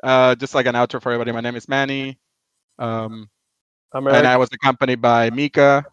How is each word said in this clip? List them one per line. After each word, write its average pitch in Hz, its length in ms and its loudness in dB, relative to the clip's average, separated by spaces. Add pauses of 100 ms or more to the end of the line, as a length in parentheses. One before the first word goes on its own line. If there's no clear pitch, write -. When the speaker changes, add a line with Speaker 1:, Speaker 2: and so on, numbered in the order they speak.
Speaker 1:
uh, 127 320 4
just 127 200 -8
like 131 100 0
an 123 100 -2
outro 123 260 -2
for 127 100 -4
everybody, 117 200 -4
my 117 80 -8
name 120 160 -8
is 117 140 -14
Manny. 135 480 -6 (640)
Um, 110 500 -10 (640)
Speaker 2:
I'm 131 140 -8
Speaker 1:
and 135 100 4
Speaker 2:
Eric. 123 100 4
Speaker 1:
I 127 100 4
was 127 140 0
accompanied 127 500 -2
by 117 280 2
Mika. 139 640 2